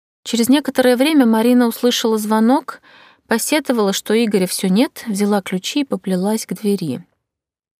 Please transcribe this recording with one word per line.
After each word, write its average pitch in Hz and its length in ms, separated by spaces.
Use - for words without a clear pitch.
Через 226 260
некоторое 262 480
время 277 280
Марина 233 400
услышала 233 520
звонок, 220 640
посетовала, 233 640
что - 200
Игоря 214 320
всё - 220
нет, 196 400
взяла 202 340
ключи 190 400
и 277 40
поплелась 190 600
к - 80
двери. 185 520